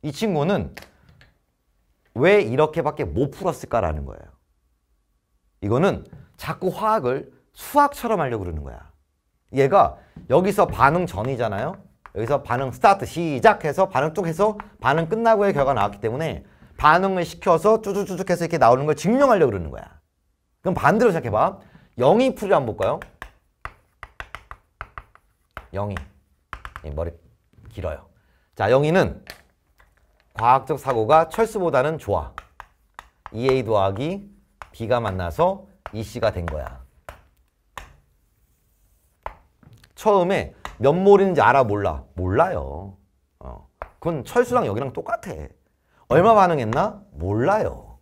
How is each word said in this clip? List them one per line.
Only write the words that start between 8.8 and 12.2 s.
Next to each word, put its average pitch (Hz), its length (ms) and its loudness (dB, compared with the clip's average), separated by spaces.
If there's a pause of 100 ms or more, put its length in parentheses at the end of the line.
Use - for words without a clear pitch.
얘가 139 460 2 (320)
여기서 190 380 4
반응 156 400 2
전이잖아요. 117 680 -6 (360)
여기서 127 300 -2